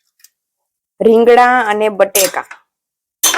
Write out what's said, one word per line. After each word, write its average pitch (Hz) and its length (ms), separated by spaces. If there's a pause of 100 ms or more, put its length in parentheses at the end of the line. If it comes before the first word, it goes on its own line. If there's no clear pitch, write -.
(1000)
રીંગણા 240 600
અને 214 280
બટેકા. 196 560 (920)